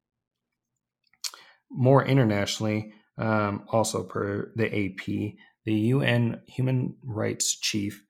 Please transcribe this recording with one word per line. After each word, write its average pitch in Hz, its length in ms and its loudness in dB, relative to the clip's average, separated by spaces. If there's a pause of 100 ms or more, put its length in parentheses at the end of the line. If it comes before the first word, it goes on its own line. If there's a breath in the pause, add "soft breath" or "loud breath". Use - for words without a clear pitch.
(1700 loud breath)
More 135 360 6
internationally, 107 880 2 (240 loud breath)
um, 107 520 0
also 107 340 0
per 101 520 -6
the 110 180 -2
A 101 160 -2
P, 101 480 -6 (280 loud breath)
the 110 80 0
U 120 280 2
N 120 460 2
human 127 560 -2
rights 110 560 -4
chief 101 500 -4